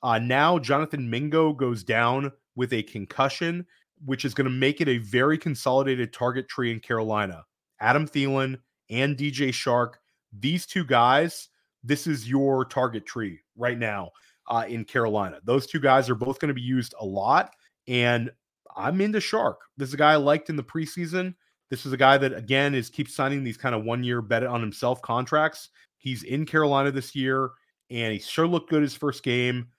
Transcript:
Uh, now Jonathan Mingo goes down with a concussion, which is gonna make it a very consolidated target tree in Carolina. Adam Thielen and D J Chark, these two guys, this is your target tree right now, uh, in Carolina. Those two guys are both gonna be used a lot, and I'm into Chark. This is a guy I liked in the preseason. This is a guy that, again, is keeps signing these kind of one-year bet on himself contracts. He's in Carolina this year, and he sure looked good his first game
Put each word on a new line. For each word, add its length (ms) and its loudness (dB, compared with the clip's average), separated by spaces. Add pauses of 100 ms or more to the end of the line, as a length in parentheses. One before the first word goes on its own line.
Uh, 160 2
now 400 2
Jonathan 500 -2
Mingo 440 2
goes 300 -2
down 480 0 (240)
with 160 -2
a 120 -2
concussion, 840 -4 (400)
which 200 -4
is 100 -4
gonna 160 0
make 280 0
it 80 0
a 120 2
very 400 2
consolidated 720 -2
target 340 -4
tree 240 -4
in 80 -6
Carolina. 640 -2 (360)
Adam 280 4
Thielen 500 0 (340)
and 260 0
D 140 -4
J 180 -2
Chark, 440 0 (460)
these 280 -2
two 180 -4
guys, 640 4 (340)
this 220 -2
is 240 -4
your 340 2
target 440 -2
tree 320 -8 (160)
right 220 -2
now, 340 -6 (360)
uh, 200 -2
in 180 -6
Carolina. 580 0
Those 220 2
two 140 -4
guys 320 6
are 40 2
both 240 -4
gonna 140 -2
be 80 -6
used 380 -2
a 60 -8
lot, 500 2 (320)
and 420 2 (460)
I'm 260 -2
into 160 0
Chark. 380 -2 (220)
This 120 -6
is 60 -10
a 20 -8
guy 160 6
I 40 6
liked 340 2
in 40 -4
the 80 -6
preseason. 680 -6 (380)
This 160 -8
is 60 -2
a 40 -4
guy 220 8
that, 140 0
again, 420 0
is 160 -2
keeps 240 -6
signing 280 -2
these 140 -6
kind 160 -2
of 100 -2
one-year 380 -2
bet 220 0
on 180 -2
himself 400 -2
contracts. 680 -2 (280)
He's 240 -8
in 240 -4
Carolina 460 2
this 240 -6
year, 360 0 (380)
and 240 -4
he 60 -4
sure 280 -2
looked 220 -2
good 140 2
his 120 -4
first 280 -6
game 440 -2 (120)